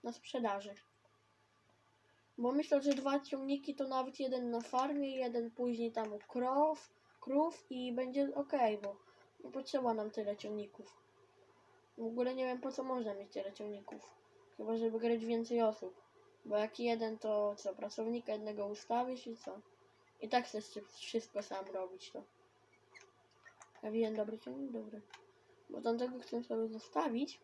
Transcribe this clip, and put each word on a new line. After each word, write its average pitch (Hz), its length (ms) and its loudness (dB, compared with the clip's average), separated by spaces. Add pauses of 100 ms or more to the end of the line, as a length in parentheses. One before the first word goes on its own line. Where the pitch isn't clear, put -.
Na 240 100 -6
sprzedaży. 202 600 -2 (1600)
Bo 247 140 2
myślę, 285 300 4
że 285 120 6
dwa 277 260 2
ciągniki 277 540 -2
to 269 140 -2
nawet 262 320 0
jeden 247 300 0
na 233 100 2
farmie, 269 560 0
jeden 240 340 0
później 233 420 0
tam 214 200 -2
u 208 60 -8
krow, 277 720 2 (300)
krów 302 500 2
i 254 220 -2
będzie 254 420 2
okej, 262 440 4
bo 202 180 -4 (480)
nie - 60 -10
potrzeba 262 440 2
nam 214 160 0
tyle 208 260 -2
ciągników. 208 640 -8 (960)
W 226 60 -4
ogóle 254 300 0
nie 262 120 0
wiem, 254 140 -2
po 262 120 -2
co 262 120 -2
można 240 300 0
mieć 202 180 -10
tyle 196 200 -4
ciągników. 208 600 -10 (420)
Chyba, 220 200 0
żeby 226 220 2
grać 233 260 2
więcej 233 380 2
osób. 214 400 0 (420)
Bo 208 120 0
jak 214 240 0
jeden, 226 380 0
to 208 360 2
co, 196 200 -6
pracownika 226 580 -2
jednego 208 340 -2
ustawisz 240 600 -2
i 226 100 -8
co? 190 240 -10 (600)
I - 80 -6
tak 247 180 4
chcesz 214 200 -4
wszy-, 208 160 -10
wszystko - 600 -4
sam 190 240 -6
robić, 190 440 -6
to. - 120 -12 (1600)
Ja 214 80 -4
wiem, 220 260 2
dobry 214 220 0
ciągnik, 262 340 -8
dobry. 214 300 -8 (680)
Bo - 100 -8
tamtego 247 380 0
chcę 240 240 -4
sobie 226 260 0
zostawić. 247 760 -2